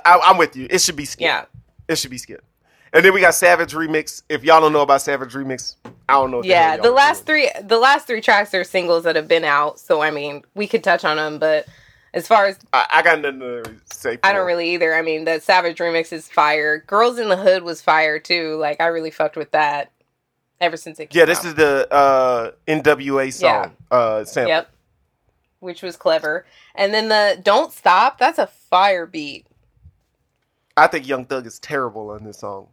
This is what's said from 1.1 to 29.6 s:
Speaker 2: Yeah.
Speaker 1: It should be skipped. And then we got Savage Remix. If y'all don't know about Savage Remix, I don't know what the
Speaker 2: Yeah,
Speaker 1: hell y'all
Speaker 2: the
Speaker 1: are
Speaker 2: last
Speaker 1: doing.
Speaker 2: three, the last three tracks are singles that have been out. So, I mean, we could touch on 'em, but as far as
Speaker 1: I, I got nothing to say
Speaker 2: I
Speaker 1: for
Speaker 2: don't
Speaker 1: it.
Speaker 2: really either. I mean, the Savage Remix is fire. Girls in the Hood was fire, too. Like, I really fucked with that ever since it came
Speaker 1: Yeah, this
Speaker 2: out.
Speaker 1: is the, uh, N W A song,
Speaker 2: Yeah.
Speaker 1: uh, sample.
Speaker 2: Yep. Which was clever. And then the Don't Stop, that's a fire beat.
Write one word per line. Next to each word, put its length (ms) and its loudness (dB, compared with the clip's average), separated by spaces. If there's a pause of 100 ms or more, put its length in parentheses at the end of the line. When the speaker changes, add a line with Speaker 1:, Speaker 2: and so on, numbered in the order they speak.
Speaker 2:
Yeah. 220 -2 (420)
Speaker 1:
It 100 -2
should 140 -10
be 60 -14
skipped. 260 -20 (500)
And 100 6
then 100 6
we 60 0
got 140 6
Savage 400 2
Remix. 560 -6
If 160 -6
y'all 160 8
don't 100 4
know 100 2
about 200 2
Savage 320 -6
Remix, 420 -10 (320)
I 60 2
don't 180 2
know 60 -6
what 60 -6
the 60 -6
Speaker 2:
Yeah, 200 4
Speaker 1:
hell 80 -2
y'all 60 -2
Speaker 2:
the 60 4
Speaker 1:
are 40 2
Speaker 2:
last 320 2
Speaker 1:
doing. 260 0
Speaker 2:
three, 160 -14
the 100 2
last 300 2
three 140 -6
tracks 320 2
are 100 -2
singles 400 -2
that 140 0
have 100 -4
been 160 2
out. 380 0
So, 200 -2
I 100 0
mean, 320 -10 (100)
we 140 -8
could 140 -2
touch 220 0
on 160 -2
'em, 180 -6
but 280 0 (480)
as 120 -8
far 200 4
as 120 -4 (140)
Speaker 1:
I, 220 2
I 80 4
got 180 2
nothing 220 -6
to 220 -10 (280)
say 320 -8
Speaker 2:
I 60 2
Speaker 1:
for 60 2
Speaker 2:
don't 80 -2
Speaker 1:
it. 20 -4
Speaker 2:
really 300 -4
either. 200 0
I 60 0
mean, 240 -6
the 160 -4
Savage 380 0
Remix 340 -4
is 160 -16
fire. 480 0 (100)
Girls 320 0
in 80 -6
the 80 0
Hood 280 2
was 180 -10
fire, 380 2
too. 360 -4
Like, 240 -4
I 60 0
really 260 -4
fucked 240 -4
with 160 -10
that 400 -2 (680)
ever 160 -2
since 240 -18
it 80 -14
came 100 2
Speaker 1:
Yeah, 60 8
this 140 0
Speaker 2:
out. 80 -8
Speaker 1:
is 80 -10
the, 380 2
uh, 580 2 (140)
N 160 -2
W 380 0
A 120 -2
song, 420 -2 (180)
Speaker 2:
Yeah. 60 2
Speaker 1:
uh, 260 0
sample. 280 -4
Speaker 2:
Yep. 180 -2 (880)
Which 220 -16
was 160 -12
clever. 480 -2 (300)
And 180 -2
then 160 -2
the 320 0
Don't 320 0
Stop, 460 2
that's 200 0
a 80 -2
fire 580 0
beat. 420 -14 (1300)